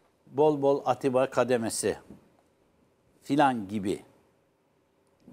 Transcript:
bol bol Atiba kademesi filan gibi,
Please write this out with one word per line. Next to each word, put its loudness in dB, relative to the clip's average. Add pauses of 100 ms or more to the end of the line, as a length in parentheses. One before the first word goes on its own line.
(280)
bol 2
bol 2
Atiba 0
kademesi -2 (1300)
filan 0
gibi, -4 (1300)